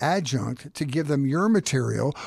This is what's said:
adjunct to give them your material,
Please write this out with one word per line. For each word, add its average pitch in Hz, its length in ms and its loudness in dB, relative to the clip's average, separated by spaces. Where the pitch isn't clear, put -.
adjunct 131 720 -2
to - 100 -6
give 147 240 -2
them 143 180 2
your 165 220 2
material, 127 640 2